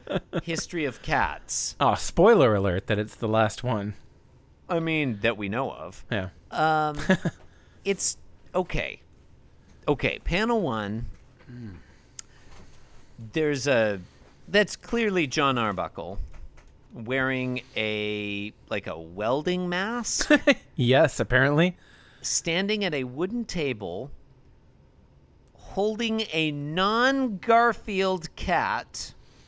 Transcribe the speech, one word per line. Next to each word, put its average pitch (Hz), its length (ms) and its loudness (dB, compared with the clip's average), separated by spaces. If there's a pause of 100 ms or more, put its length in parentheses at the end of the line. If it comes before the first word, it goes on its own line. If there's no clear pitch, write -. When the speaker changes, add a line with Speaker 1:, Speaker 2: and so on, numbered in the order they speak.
(280)
Speaker 1:
<laughs> 175 160 -4
Speaker 2:
history 160 420 -4
of 127 160 -4
cats. 107 800 -2
Speaker 1:
Oh, 120 140 6
spoiler 165 600 6
alert 98 320 0
that 107 100 2
it's 107 180 -4
the 113 120 -2
last 110 360 2
one. 104 320 -2 (760)
Speaker 2:
I 170 100 0
mean, 151 420 0
that 113 140 2
we 101 140 -4
know 117 220 -2
of. 78 380 -14
Speaker 1:
Yeah. 95 200 -2 (200)
Speaker 2:
Um, 156 480 2 (440)
Speaker 1:
<laughs> - 420 -20
Speaker 2:
it's, - 340 -2 (380)
okay. 107 460 -4 (840)
Okay, 131 340 0
panel 220 420 0
one. 110 460 -2 (440)
Speaker 1:
Mm. 120 220 -14 (1600)
Speaker 2:
There's 147 340 0
a, 110 320 4 (480)
that's 190 300 2
clearly 202 500 0
John 135 300 2
Arbuckle 90 600 -2 (760)
wearing 127 680 -2 (120)
a, 104 800 -4 (160)
like, 104 180 -6
a 82 100 -8
welding 127 680 -2
mask. 208 640 -2 (240)
Speaker 1:
<laughs> - 220 -18
Yes, 131 420 4
apparently. 143 560 2 (460)
Speaker 2:
Standing 196 640 -2
at 165 80 -2
a 139 100 -2
wooden 180 400 -4
table, 120 640 -4 (1400)
holding 220 760 -2
a 156 200 0
non-Garfield 208 1900 2
cat. 120 760 -2 (340)